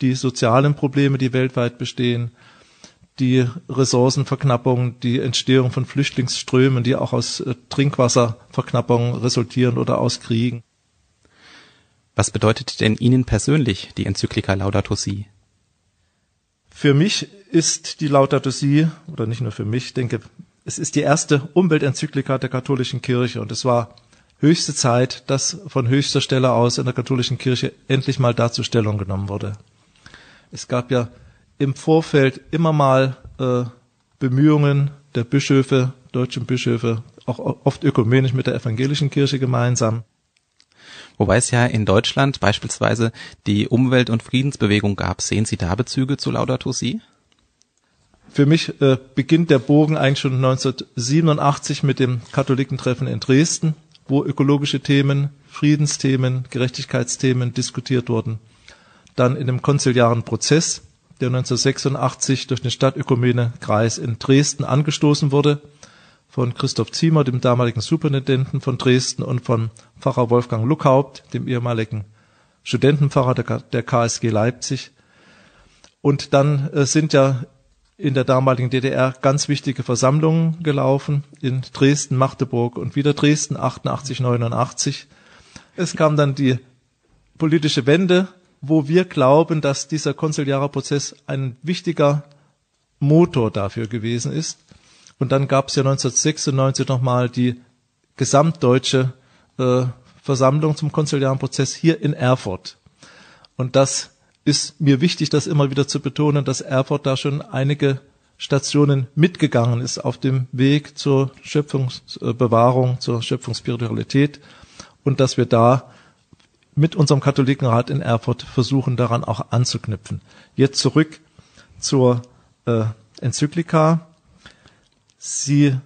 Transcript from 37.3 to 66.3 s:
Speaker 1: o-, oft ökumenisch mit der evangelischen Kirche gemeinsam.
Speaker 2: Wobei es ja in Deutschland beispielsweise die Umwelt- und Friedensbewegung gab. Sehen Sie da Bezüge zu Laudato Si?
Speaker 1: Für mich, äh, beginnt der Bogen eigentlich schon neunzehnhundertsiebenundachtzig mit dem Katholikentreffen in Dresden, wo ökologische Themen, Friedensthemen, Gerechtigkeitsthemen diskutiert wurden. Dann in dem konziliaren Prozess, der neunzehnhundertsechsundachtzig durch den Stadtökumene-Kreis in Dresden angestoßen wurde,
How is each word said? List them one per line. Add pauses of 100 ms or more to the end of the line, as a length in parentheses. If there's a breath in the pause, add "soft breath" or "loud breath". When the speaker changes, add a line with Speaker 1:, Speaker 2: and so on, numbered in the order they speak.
Speaker 1:
o-,
oft
ökumenisch
mit
der
evangelischen
Kirche
gemeinsam. (1120 loud breath)
Speaker 2:
Wobei
es
ja
in
Deutschland
beispielsweise (380 loud breath)
die
Umwelt-
und
Friedensbewegung
gab.
Sehen
Sie
da
Bezüge
zu
Laudato
Si? (1300)
Speaker 1:
Für
mich,
äh, (200)
beginnt
der
Bogen
eigentlich
schon
neunzehnhundertsiebenundachtzig
mit
dem (100)
Katholikentreffen
in
Dresden, (320)
wo
ökologische
Themen, (180)
Friedensthemen,
Gerechtigkeitsthemen
diskutiert
wurden. (800 soft breath)
Dann
in
dem
konziliaren
Prozess, (380)
der
neunzehnhundertsechsundachtzig
durch
den
Stadtökumene-Kreis
in
Dresden
angestoßen
wurde, (680 soft breath)